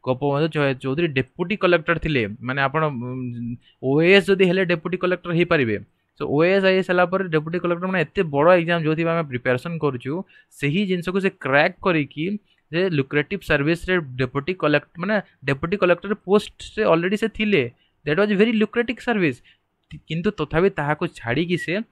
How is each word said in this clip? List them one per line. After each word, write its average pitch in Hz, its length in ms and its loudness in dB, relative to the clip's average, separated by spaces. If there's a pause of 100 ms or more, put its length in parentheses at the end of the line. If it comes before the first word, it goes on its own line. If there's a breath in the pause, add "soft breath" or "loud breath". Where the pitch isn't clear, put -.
ଗୋପବନ୍ଧୁ 143 440 0
ଚୌ-, 143 260 0
ଚୌଧୁରୀ 139 340 -2
ଡେପୁଟି 165 480 -4
କଲେକ୍ଟର 175 420 2
ଥିଲେ, 151 260 0 (180)
ମାନେ 131 200 -4
ଆପଣ, 139 240 0
ଉଁ, 123 680 -6 (280 soft breath)
ଓଏଏସ୍ 165 440 4
ଯଦି 190 180 4
ହେଲେ 185 200 2
ଡେପୁଟି 175 320 -2
କଲେକ୍ଟର 180 360 -4
ହେଇପାରିବେ। 160 440 2 (420)
So, 147 60 -6
ଓଏଏସ୍, 180 400 2
ଆଇଏଏସ୍ 190 240 2
ହେଲା 180 160 4
ପରେ 190 180 -2
ଡେପୁଟି 160 360 -2
କଲେକ୍ଟର 175 280 -2
ମାନେ 185 140 0
ଏତେ 175 220 -2
ବଡ଼ 143 280 2
ଏକ୍ଜାମ୍, 170 320 2
ଯୋଉଥିପାଇଁ 165 320 0
ଆମେ 170 140 0
ପ୍ରିପାରେସନ୍ 127 500 -2
କରୁଛୁ, 135 340 -4 (380 soft breath)
ସେହି 147 340 -2
ଜିନିଷକୁ 185 340 -2
ସେ 190 100 0
କ୍ରାକ୍ 147 520 2
କରିକି 156 440 -2 (460)
ସେ 180 180 0
ଲୁକ୍ରେଟିଭ୍ 147 520 -2
ସର୍ଭିସରେ 160 540 0 (200)
ଡେପୁଟି 139 380 -4
କଲେକ୍ଟ-, 151 460 -2
ମାନେ 202 160 -2 (300 soft breath)
ଡେପୁଟି 139 320 -2
କଲେକ୍ଟର 185 360 0 (120)
ପୋଷ୍ଟରେ - 580 -2
ଅଲରେଡ଼ି 185 340 2
ସେ 226 100 -2
ଥିଲେ। 208 360 0 (420)
That 151 120 0
was 208 240 2
very 226 120 4 (100)
lucrative 233 360 -4 (100)
service। 180 280 0 (720 soft breath)
କିନ୍ତୁ 170 220 -2
ତଥାପି 160 380 0
ତାହାକୁ 151 380 -4
ଛାଡ଼ିକି 160 500 -2
ସେ 160 160 -6 (180)